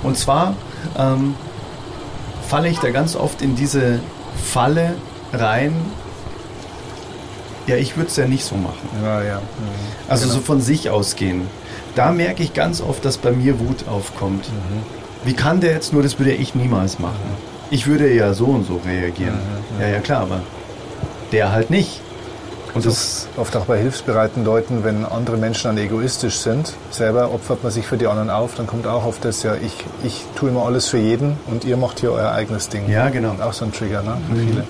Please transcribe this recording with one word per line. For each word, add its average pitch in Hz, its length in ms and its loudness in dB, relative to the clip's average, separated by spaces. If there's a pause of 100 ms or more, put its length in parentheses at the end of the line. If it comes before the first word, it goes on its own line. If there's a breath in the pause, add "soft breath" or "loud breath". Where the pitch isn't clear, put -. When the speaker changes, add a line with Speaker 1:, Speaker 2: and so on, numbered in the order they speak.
Speaker 1:
Und 131 140 2
zwar, 170 380 2 (420 loud breath)
ähm, 135 380 2 (1120)
falle 160 220 2
ich 165 100 0
da 123 100 2
ganz 147 260 2
oft - 280 -2
in 135 120 2
diese 131 440 4 (520)
Falle 160 440 4 (360)
rein, 120 420 2 (1900)
„Ja, 123 80 2
ich 131 220 0
würd's - 180 0
ja 139 100 4
nicht 131 200 2
so - 100 -4
machen.“ 87 340 -4 (140)
Speaker 2:
Ja, 107 200 2
ja. 104 140 -2
Mhm. 98 40 -6 (680 loud breath)
Speaker 1:
Also 123 160 2
Speaker 2:
Genau. 127 120 2
Speaker 1:
so 135 60 2
von 139 200 4
sich 143 280 2
ausgehen. 98 520 0 (540 loud breath)
Da 131 160 6
merke 175 320 2
ich - 100 -2
ganz 165 280 0
oft, 147 240 -2
dass 131 120 2
bei 123 140 4
mir 127 280 4
Wut 123 280 -2
aufkommt. 98 600 -2
Speaker 2:
Mhm. 104 360 -4 (400)
Speaker 1:
Wie 127 100 2
kann 143 280 4
der 170 120 6
jetzt 156 200 -2
nur, 147 100 6
das 143 160 2
würde 135 140 6
ich 120 220 0
niemals 117 440 2
machen. 87 160 -2 (540)
Ich 123 180 0
würde 143 260 6
ja 104 200 6
so 104 120 2
und 123 200 4
so 87 200 -2
reagieren. 90 500 0
Speaker 2:
Mhm, 104 420 -6
mhm. 104 40 0
Speaker 1:
Ja, 107 80 2
ja, 101 100 2
klar, 127 220 0
aber 95 180 -2 (920)
der 104 180 4
halt 113 180 2
nicht. 180 300 2 (760)
Und 113 120 0
das - 420 0 (100)
Speaker 2:
Oft, 117 180 -2
oft - 20 -
auch 95 80 0
bei 107 140 2
hilfsbereiten 110 680 0
Leuten, 113 380 2
wenn 107 200 2
andere 117 340 -2
Menschen 113 320 0
dann 107 100 2
egoistisch 110 600 0
sind, 135 340 0 (180)
selber 117 420 2
opfert 120 300 -2
man 120 80 0
sich 107 160 -2
für 127 100 0
die 117 100 2
anderen 107 220 2
auf, 110 260 0
dann 113 120 -4
kommt 117 180 -4
auch 113 200 0
oft 117 200 -4
das, 113 160 -2
„Ja, 107 140 0
ich, 107 180 -4 (300)
ich 117 200 -4 (120)
tue 139 140 0
immer 123 160 2
alles 123 220 2
für 123 120 2
jeden 123 380 2 (100)
und 113 180 -2
ihr 123 100 2
macht 123 260 0
hier 120 100 2
euer 110 200 2
eigenes 110 380 -2
Ding.“ 101 180 -2
Speaker 1:
Ja, 110 220 4
genau. 113 340 0
Speaker 2:
Auch 113 100 0
so - 120 -4
ein 107 80 -2
Trigger, 101 300 -2
ne? 113 140 -2 (120)
Für 113 60 2
Speaker 1:
Mhm. 113 120 2
Speaker 2:
viele. 113 220 2